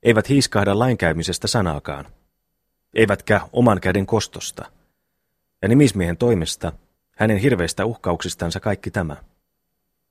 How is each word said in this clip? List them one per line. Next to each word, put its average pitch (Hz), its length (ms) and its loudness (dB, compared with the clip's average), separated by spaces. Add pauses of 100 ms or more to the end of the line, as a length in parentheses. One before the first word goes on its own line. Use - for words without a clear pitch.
eivät 113 260 4
hiiskahda 104 500 2
lainkäymisestä 90 680 -2
sanaakaan, 76 600 -4 (880)
eivätkä 104 460 2 (120)
oman 113 280 2
käden 95 260 -2
kostosta. - 640 -6 (920)
Ja 98 60 0
nimismiehen 104 480 4
toimesta, 90 560 -2 (440)
hänen 110 220 2
hirveistä 98 460 0
uhkauksistansa 87 760 -4
kaikki 98 300 -6
tämä. 82 260 -4 (920)